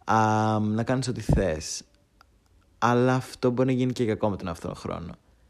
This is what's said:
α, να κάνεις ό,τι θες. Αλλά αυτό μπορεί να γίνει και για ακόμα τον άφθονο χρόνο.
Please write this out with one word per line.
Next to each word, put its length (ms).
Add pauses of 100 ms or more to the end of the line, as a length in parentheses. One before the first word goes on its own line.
α, 560
να 240
κάνεις 240
ό,τι 140
θες. 640 (920)
Αλλά 360
αυτό 360
μπορεί 180
να 60
γίνει 180
και 120
για 100
ακόμα 220
τον 120
άφθονο 260
χρόνο. 380 (380)